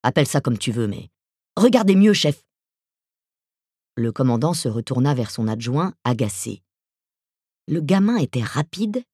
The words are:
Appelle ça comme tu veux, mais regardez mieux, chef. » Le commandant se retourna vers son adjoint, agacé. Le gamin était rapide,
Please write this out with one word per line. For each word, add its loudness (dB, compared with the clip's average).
Appelle 2
ça -2
comme -2
tu -6
veux, -4
mais -10
regardez 4
mieux, 6
chef. » 0
Le -2
commandant 2
se -4
retourna 0
vers -4
son -4
adjoint, -2
agacé. -4
Le -2
gamin 2
était -2
rapide, -4